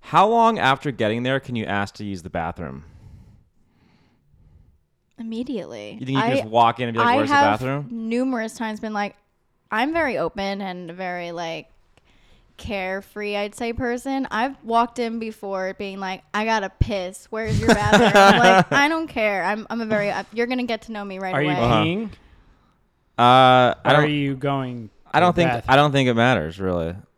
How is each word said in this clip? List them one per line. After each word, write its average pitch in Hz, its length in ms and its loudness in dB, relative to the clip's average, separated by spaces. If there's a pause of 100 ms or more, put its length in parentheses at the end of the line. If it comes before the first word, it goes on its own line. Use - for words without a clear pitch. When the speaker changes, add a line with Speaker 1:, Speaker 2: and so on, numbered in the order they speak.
Speaker 1:
How 175 260 4
long 226 320 2
after 135 320 0
getting 110 320 -2
there 131 160 -2
can 123 160 -8
you 110 100 -4
ask 101 300 -4
to - 80 -14
use 98 200 -8
the 82 80 -12
bathroom? 82 520 -8 (2250)
Speaker 2:
Immediately. 220 840 -10
Speaker 1:
You 131 60 -10
think 127 120 -8
you 214 60 2
can 233 80 0
Speaker 2:
I, 262 40 0
Speaker 1:
just 277 120 0
walk 117 320 4
in 123 80 -2
and 117 80 -4
be 113 40 -2
like, 233 100 4
Speaker 2:
I 247 80 4
Speaker 1:
"Where's - 120 0
the 285 60 2
Speaker 2:
have 285 240 4
Speaker 1:
bathroom?" 151 320 -4
Speaker 2:
numerous 226 640 -4
times 220 240 -8
been 220 140 -8
like, 202 220 -6 (540)
I'm 254 240 -2
very 294 240 -2
open 196 440 -4
and 180 300 -10
very, 180 400 -8
like, 165 380 -10 (920)
carefree, 202 760 -8
I'd 208 200 -6
say, 240 180 -6
person. 254 580 -4
I've 254 320 -4
walked 233 360 -2
in 226 200 -4
before 196 540 -8
being 196 260 -12
like, 190 240 -10 (100)
"I 214 120 -2
gotta 214 240 -2
piss. 190 600 -6
Where's 220 300 -4
your 226 140 2
bathroom?" 208 400 4
I'm 196 260 8
like, 185 320 6
Speaker 1:
<laughs> - 0 -
Speaker 2:
"I 277 160 4
don't 320 200 -2
care. 208 360 -2
I'm, 208 260 -2
I'm 233 120 -6
a 226 40 -4
very, 208 260 -2
uh, 190 120 -6 (100)
you're 233 140 -2
gonna 254 160 -4
get 226 200 -6
to - 80 -16
know 208 120 -10
me 190 160 -12
right 185 140 -6
Speaker 3:
Are 139 80 0
you 151 80 0
Speaker 2:
away." 143 100 0
Speaker 1:
Uh-huh. 117 240 2
Speaker 3:
peeing? 196 260 -4 (1080)
Speaker 1:
Uh, 117 40 2
I 127 540 6 (100)
Speaker 3:
Or 120 80 4
Speaker 1:
don't, 147 100 4
Speaker 3:
are 151 40 0
you 143 280 -2
going 131 540 -6 (240)
Speaker 1:
I 147 60 4
Speaker 3:
to 175 60 6
Speaker 1:
don't 175 100 2
Speaker 3:
the 175 60 2
Speaker 1:
think, 131 100 2
Speaker 3:
bathroom? 120 220 0
Speaker 1:
I - 20 6
don't 147 160 4
think 135 180 2
it 120 60 0
matters, 98 440 0
really. 90 360 -2 (220)